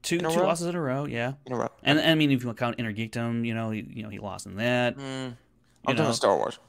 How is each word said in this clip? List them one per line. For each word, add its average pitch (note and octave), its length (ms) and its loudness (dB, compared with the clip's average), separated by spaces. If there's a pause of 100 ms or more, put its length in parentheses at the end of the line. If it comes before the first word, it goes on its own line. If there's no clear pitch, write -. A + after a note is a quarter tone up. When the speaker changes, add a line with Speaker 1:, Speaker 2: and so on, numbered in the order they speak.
Speaker 1:
Two, E3+ 160 0
Speaker 2:
In F3 80 0
a D#3+ 40 2
Speaker 1:
two E3 100 2
Speaker 2:
row? F3+ 60 4
Speaker 1:
losses E3+ 220 0
in F3 80 -4
a F3 40 -2
row, C#3 260 -2
yeah. A#2+ 260 -4 (140)
Speaker 2:
In B2+ 60 -6
a B2 40 -2
row. A#2 120 0 (140)
Speaker 1:
And, D3 160 4
I D#3+ 160 4
mean, D#3 160 4
if B2 140 2
you A#2 100 -4
count A#2 240 -2
Intergeekdom, A#2 680 -2
you A#2 100 -2
know, A2+ 160 -2
he, G#2+ 220 -4
you A2+ 120 -10
know, G#2+ 40 -10
he G2+ 120 -10
lost F#2+ 260 -10
in F#2+ 100 -12
that. B2 400 2
Speaker 2:
Mm, C#3 60 -12
I'm C3 300 -6
Speaker 1:
You - 20 -12 (520)
Speaker 2:
talking A#2 180 2
Speaker 1:
know. A#2 80 2
Speaker 2:
Star A2 240 6
Wars. - 220 -2 (100)